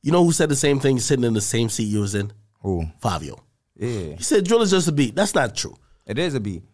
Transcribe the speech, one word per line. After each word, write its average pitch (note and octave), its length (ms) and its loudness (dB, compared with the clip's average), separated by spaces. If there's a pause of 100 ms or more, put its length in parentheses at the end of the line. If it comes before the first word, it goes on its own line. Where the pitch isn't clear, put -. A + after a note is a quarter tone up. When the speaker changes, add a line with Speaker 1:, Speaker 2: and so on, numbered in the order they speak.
Speaker 1:
You D3+ 100 0
know F3 120 6
who E3+ 80 6
said D#3 180 2
the C#3+ 60 2
same C#3+ 240 2
thing C3+ 200 2
sitting B2 260 0
in A#2 80 2
the G#2 80 0
same A2+ 280 -2
seat A2 160 -4
you G#2 160 -2
was G2+ 140 -4
in? G2+ 160 -4 (300)
Speaker 2:
Who? F2 240 -2 (140)
Speaker 1:
Fabio. D#2 440 -6 (320)
Speaker 2:
Yeah. G2 400 -8
Speaker 1:
He E2+ 80 -10
said G3 220 2
drill A#3 160 4
is G3 100 2
just F#3 160 2
a E3 40 0
beat. C3+ 240 0
That's G3+ 200 0
not C3 200 0
true. - 200 -8 (300)
Speaker 2:
It A2 140 -6
is E3+ 140 -2
a C3 60 -2
beat. G2 240 -6 (100)